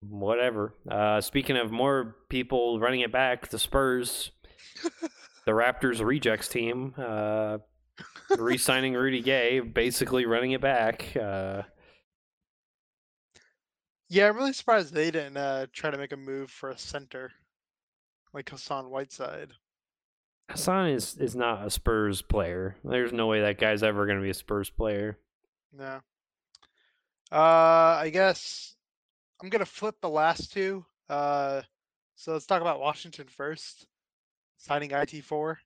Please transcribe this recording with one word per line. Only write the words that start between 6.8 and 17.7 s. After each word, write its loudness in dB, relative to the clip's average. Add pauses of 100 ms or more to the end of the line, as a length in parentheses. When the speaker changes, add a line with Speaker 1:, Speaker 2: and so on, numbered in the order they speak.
Speaker 1:
uh, -2 (380)
Speaker 2:
<laughs> -2
Speaker 1:
re-signing 2
Rudy 0
Gay, 4
basically 0
running 2
it -2
back. 0
Uh, -4 (2500)
Speaker 2:
Yeah, 6
I'm 2
really 0
surprised 2
they 2
didn't, -4
uh, -2
try -6
to -6
make -8
a -10
move -10
for -12
a -12
center -12 (1000)